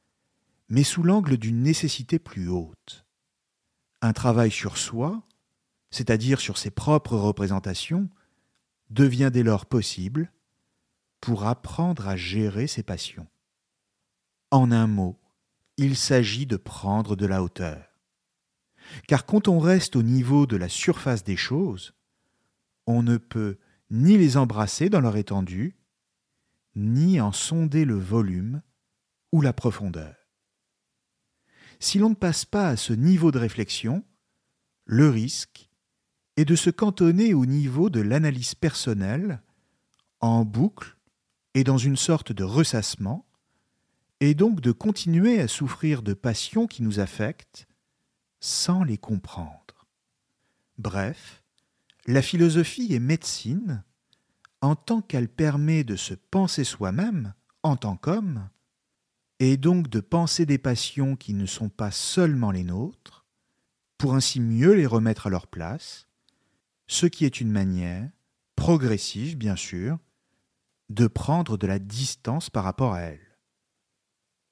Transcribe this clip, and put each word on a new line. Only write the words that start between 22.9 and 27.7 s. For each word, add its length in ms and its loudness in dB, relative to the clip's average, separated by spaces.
ne 140 4
peut 420 -4
ni 280 6
les 180 6
embrasser 520 0
dans 120 2
leur 160 2
étendue, 600 -4
ni 460 2
en 120 0
sonder 520 0